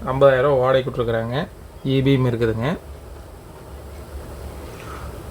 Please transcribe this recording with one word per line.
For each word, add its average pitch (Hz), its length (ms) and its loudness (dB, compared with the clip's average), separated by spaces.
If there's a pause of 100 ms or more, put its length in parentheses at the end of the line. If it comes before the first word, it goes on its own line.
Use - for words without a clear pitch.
ஐம்பதாயிரம் 135 380 8
ரூபா 139 160 4
வாடகை 131 200 6
கொடுத்துருக்குறாங்க. 117 540 -2 (560)
ஈபியும் 131 380 4
இருக்குதுங்க. 113 360 0 (2750)